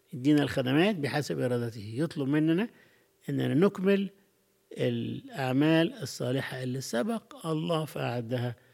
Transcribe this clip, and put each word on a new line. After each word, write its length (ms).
يدينا 300
الخدمات 520
بحسب 440
إرادته، 560
يطلب 320
مننا 420
إننا 240
نكمل 560
الأعمال 1200
الصالحة 720
اللي 180
سبق 680
الله 380
فأعدها 680